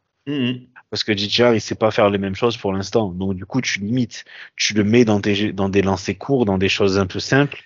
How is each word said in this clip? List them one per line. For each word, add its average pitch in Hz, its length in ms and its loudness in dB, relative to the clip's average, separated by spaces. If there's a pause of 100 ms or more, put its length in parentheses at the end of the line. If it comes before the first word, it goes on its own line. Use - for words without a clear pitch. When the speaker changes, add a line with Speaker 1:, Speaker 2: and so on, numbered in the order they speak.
(260)
Speaker 1:
Mhm. 127 400 -4 (240)
Speaker 2:
Parce - 140 -6
que 110 80 -2
D 104 160 -2
T 117 160 2
R, 120 100 6
il 107 60 2
sait - 140 -8
pas 110 160 0
faire 104 200 2
les 101 80 0
mêmes 98 160 -4
choses 117 220 -2
pour 98 160 -4
l'instant. 98 380 0
Donc, 95 240 -4
du 92 120 -10
coup, 131 140 -2
tu - 200 -6
limites. 113 440 -4 (320)
Tu - 180 -2
le 107 100 2
mets 117 200 6
dans 104 160 4
des, 101 320 0
dans 98 160 -2
des 95 140 2
lancers 95 360 -2
courts, 131 260 0
dans 98 140 2
des 95 100 2
choses 98 300 2
un 98 80 2
peu 95 140 -8
simples. 139 460 0